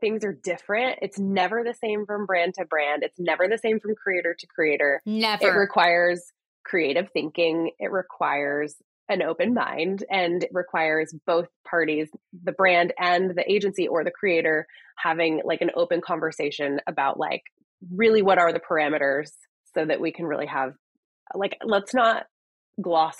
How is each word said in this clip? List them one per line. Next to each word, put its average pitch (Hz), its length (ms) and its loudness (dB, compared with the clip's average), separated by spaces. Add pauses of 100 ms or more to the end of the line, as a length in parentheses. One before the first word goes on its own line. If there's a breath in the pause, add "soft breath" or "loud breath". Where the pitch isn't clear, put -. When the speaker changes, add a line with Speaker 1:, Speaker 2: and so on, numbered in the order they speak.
Speaker 1:
Things 220 240 -2
are 202 80 -2
different. 196 680 -4
It's 190 180 -8
never 196 460 0
the 233 100 -4
same 214 300 -4
from 208 220 -6
brand 180 320 0
to 175 80 -6
brand. 147 360 0
It's - 160 -6
never 175 300 0
the 220 100 0
same 220 220 0
from 214 140 -4
creator 175 440 -4
to - 80 -18
creator. 147 600 0
Speaker 2:
Never. 214 420 0
Speaker 1:
It 185 80 4
requires 175 640 4 (440)
creative 165 480 0
thinking. 165 640 0
It 202 120 -4
requires 147 880 -2 (320)
an 190 140 0
open 175 320 0
mind, 196 560 -2
and 180 340 0
it - 80 -4
requires 160 600 -2 (140)
both 170 200 2 (220)
parties, 156 400 0 (360)
the 175 80 -4
brand 175 460 4
and 180 360 2
the 175 160 -2
agency 196 380 0
or 160 160 0
the 170 80 -4
creator, 165 540 0 (320 loud breath)
having, 165 460 0
like, 165 180 -2
an 170 120 0
open 170 260 0
conversation 151 840 -4
about, 143 320 -2
like, - 240 -4 (500)
really 220 300 4
what 190 160 6
are 170 140 4
the 165 80 -2
parameters 151 720 0 (440)
so 160 100 0
that 156 160 -2
we 160 120 -2
can 170 140 -8
really 147 200 -4
have, 139 280 -4 (600)
like, 196 300 -4
let's 202 300 0
not 226 320 2 (540)
gloss 165 400 2